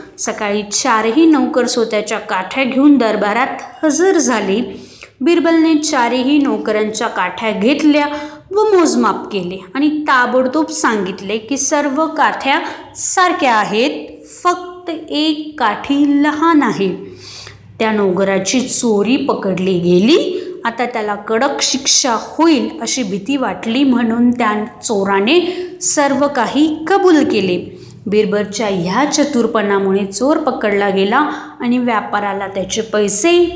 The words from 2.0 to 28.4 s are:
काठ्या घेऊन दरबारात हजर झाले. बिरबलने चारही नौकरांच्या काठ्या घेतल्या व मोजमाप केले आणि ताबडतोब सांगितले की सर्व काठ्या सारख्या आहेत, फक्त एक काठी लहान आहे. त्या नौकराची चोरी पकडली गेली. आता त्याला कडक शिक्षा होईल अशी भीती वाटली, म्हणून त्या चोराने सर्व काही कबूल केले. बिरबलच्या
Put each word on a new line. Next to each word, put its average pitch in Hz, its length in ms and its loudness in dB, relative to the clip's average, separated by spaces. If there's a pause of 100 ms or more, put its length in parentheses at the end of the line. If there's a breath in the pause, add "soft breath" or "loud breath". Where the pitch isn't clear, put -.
काठ्या 190 440 -4
घेऊन 277 340 4
दरबारात 220 880 0
हजर 349 320 2
झाले. 226 720 -2 (320 loud breath)
बिरबलने 320 540 4
चारही 262 640 0
नौकरांच्या 220 680 0
काठ्या 190 440 -4
घेतल्या 294 540 2 (460 loud breath)
व 381 40 -2
मोजमाप 311 760 2
केले 190 280 -6 (160)
आणि 294 140 2
ताबडतोब 262 800 2
सांगितले 202 680 -2
की 240 200 -6
सर्व 294 480 0
काठ्या 277 540 0 (360 loud breath)
सारख्या 349 600 2
आहेत, 214 520 0 (360)
फक्त 359 480 -4 (180)
एक 302 500 -2
काठी 285 640 2
लहान 302 400 2
आहे. 185 540 -4 (600 loud breath)
त्या 220 120 0
नौकराची 196 680 0
चोरी 220 560 0
पकडली 185 600 -2
गेली. 180 600 2 (260 loud breath)
आता 233 200 -4
त्याला 208 300 -4
कडक 214 460 -2
शिक्षा - 580 0
होईल 285 500 2 (120)
अशी - 220 -4
भीती 202 340 -4
वाटली, 226 460 -2
म्हणून 240 480 2
त्या 214 340 0 (180)
चोराने 247 840 0 (140)
सर्व 277 460 0
काही 285 500 0 (100)
कबूल 359 360 4
केले. 190 560 -2 (260 loud breath)
बिरबलच्या 208 600 0